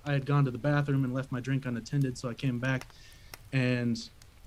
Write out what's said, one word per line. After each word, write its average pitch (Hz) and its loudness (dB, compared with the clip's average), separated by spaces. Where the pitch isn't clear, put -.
I 147 -2
had 131 0
gone 143 4
to 131 2
the 120 -6
bathroom 143 2
and 123 -2
left 135 -4
my 127 -2
drink 131 -2
unattended, 123 -2
so 127 -6
I 117 -6
came 127 -2
back. 127 -2
And 123 2